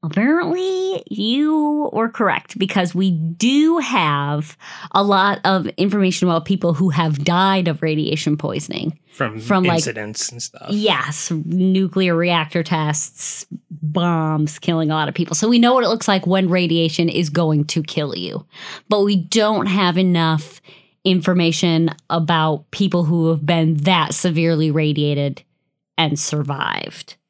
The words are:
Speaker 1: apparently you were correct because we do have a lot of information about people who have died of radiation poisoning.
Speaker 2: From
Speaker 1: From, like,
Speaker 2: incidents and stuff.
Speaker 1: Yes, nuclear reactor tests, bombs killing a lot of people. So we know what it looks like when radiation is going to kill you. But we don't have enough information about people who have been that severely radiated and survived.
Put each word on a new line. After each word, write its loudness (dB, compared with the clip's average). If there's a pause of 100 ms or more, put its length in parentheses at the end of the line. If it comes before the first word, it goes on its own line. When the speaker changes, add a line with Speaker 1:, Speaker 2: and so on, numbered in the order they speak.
Speaker 1:
apparently 0
you 0
were 0
correct -2
because 0
we 2
do 2
have -2 (340)
a 2
lot 2
of 2 (100)
information 2
about 0
people 0
who 2
have 0
died 2
of -2
radiation 0
poisoning. -6 (140)
Speaker 2:
From -4
Speaker 1:
From, 0
like, 2
Speaker 2:
incidents -4
and -14
stuff. -14
Speaker 1:
Yes, 0
nuclear 0
reactor 0
tests, -2 (240)
bombs -2
killing -2
a 0
lot -2
of -10
people. -4
So 0
we 4
know 6
what 2
it 0
looks -2
like 0
when 2
radiation 2
is -2
going 2
to -4
kill -6
you. -8 (440)
But 4
we 2
don't 0
have 2
enough 0 (420)
information 2 (200)
about 0
people 0
who 2
have 0
been 2
that 2
severely 0
radiated 0 (540)
and 0
survived. -6 (140)